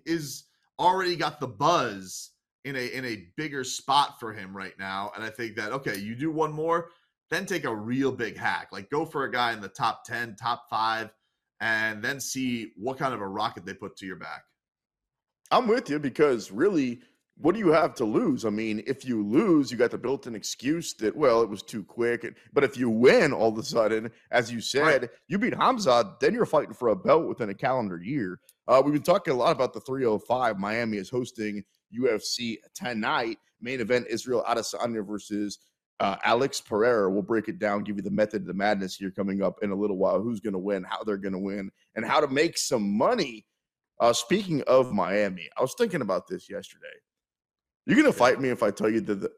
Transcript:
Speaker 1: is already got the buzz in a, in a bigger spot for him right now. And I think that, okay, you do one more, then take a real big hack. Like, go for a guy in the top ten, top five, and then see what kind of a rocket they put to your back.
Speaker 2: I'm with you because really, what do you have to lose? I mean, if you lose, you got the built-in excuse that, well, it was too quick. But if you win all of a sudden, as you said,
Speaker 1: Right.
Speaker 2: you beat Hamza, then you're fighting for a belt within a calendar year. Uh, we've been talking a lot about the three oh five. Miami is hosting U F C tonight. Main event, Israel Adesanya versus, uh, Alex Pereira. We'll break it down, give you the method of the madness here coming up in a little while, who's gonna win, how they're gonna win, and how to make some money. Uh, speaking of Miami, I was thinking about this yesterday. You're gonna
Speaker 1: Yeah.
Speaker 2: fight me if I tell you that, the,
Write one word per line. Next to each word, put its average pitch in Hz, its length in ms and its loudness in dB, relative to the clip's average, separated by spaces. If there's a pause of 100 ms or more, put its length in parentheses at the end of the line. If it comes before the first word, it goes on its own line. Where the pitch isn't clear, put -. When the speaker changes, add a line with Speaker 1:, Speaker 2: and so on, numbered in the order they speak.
Speaker 1:
is 156 380 -4 (340)
already 180 380 2
got 151 240 -4
the 127 80 -4
buzz 110 840 0 (340)
in 139 100 -8
a, 123 180 -4
in 127 120 -6
a 101 220 -8 (100)
bigger 143 260 -6
spot 139 560 0
for 110 140 -10
him 98 220 -14
right 95 220 -12
now. 98 380 -6
And 104 80 -10
I 110 60 -8
think 110 260 -8
that, 107 160 -6
okay, 127 260 -4
you 104 160 -8
do 139 160 -4
one 156 220 -2
more, 165 380 -2 (400)
then 185 160 -4
take 175 180 -4
a 123 100 -2
real 123 380 -2
big 110 260 -6
hack. 92 360 -4
Like, 98 160 -12
go 156 160 -2
for 151 180 -4
a 113 80 -6
guy 120 220 0
in 107 80 -10
the 95 80 -10
top 117 340 -4
ten, 117 320 -8
top 120 340 -4
five, 110 400 -2 (520)
and 110 420 -2
then 135 160 -4
see 127 560 -6
what 123 220 -6
kind 135 160 -2
of 104 80 -8
a 98 60 -6
rocket 104 380 -6
they 98 80 -10
put 95 240 -14
to 101 80 -14
your 92 120 -10
back. 80 260 -14 (1080)
Speaker 2:
I'm 233 160 4
with 214 220 2
you 147 100 0
because 127 520 2
really, 131 480 2 (380)
what 165 160 4
do 226 60 -4
you 190 100 4
have 156 260 4
to 123 100 -2
lose? 139 380 0
I 110 60 -2
mean, 107 360 -2
if 131 200 -6
you 110 200 -2
lose, 143 460 4
you 120 60 -6
got 117 140 2
the 110 60 -4
built-in 127 380 -6
excuse 143 600 -6
that, 107 200 -2
well, 120 260 4
it 110 80 0
was 98 140 -10
too 104 220 -10
quick. 117 500 -4 (160)
But 143 140 4
if - 100 -2
you 123 140 0
win 143 420 6
all 110 160 2
of 110 100 0
a 110 60 -4
sudden, 110 480 0 (200)
as 120 200 2
you 117 80 -6
said, 139 420 2
Speaker 1:
Right. 120 80 -4 (200)
Speaker 2:
you 202 100 -2
beat - 160 0
Hamza, 143 640 2
then 160 140 4
you're 240 120 2
fighting 135 280 0
for 120 160 0
a 104 60 4
belt 139 320 4
within 107 220 -4
a 101 40 -6
calendar 110 460 -2
year. 95 420 -6 (260)
Uh, 131 160 8
we've 147 100 2
been 147 80 0
talking 175 320 2
a 123 40 2
lot 120 180 4
about 120 180 0
the 113 60 -12
three 135 260 -2
oh 107 140 4
five. 120 400 0
Miami 110 380 -2
is 95 120 -8
hosting 107 540 -4 (280)
U 120 220 0
F 104 80 -2
C 117 380 -6 (160)
tonight. 120 640 -2 (200)
Main 123 220 -6
event, 120 260 2
Israel 117 400 0
Adesanya 113 560 -2
versus, 104 540 -6 (420)
uh, 101 240 0
Alex 120 380 0
Pereira. 110 480 2
We'll 98 140 0
break 107 240 -2
it 98 100 -8
down, 101 260 -2
give 104 120 -6
you 101 80 -6
the 98 80 -6
method 104 300 0
of 90 60 -8
the 87 60 -6
madness 98 440 0
here 98 120 -6
coming 98 320 -4
up 90 220 -2
in 101 80 -2
a 95 40 -2
little 101 220 0
while, 95 240 2
who's 113 200 -4
gonna 98 180 -4
win, 98 240 -2
how 98 200 -8
they're 104 140 -2
gonna 95 220 -4
win, 98 320 -6 (240)
and 113 100 -4
how 135 140 2
to 151 80 4
make 139 320 0
some 104 360 0
money. 139 520 0 (520)
Uh, 120 140 4
speaking 175 540 0
of 127 260 4
Miami, 92 640 0
I - 40 -2
was 131 160 0
thinking 175 240 0
about 95 260 -2
this - 220 -10
yesterday. 98 360 -14 (1000)
You're 196 120 4
gonna 302 120 8
Speaker 1:
Yeah. - 40 6
Speaker 2:
fight 123 260 6
me 135 100 0
if 117 120 -2
I 104 100 4
tell 107 180 0
you 113 120 2
that, 98 180 -2
the, 90 180 -6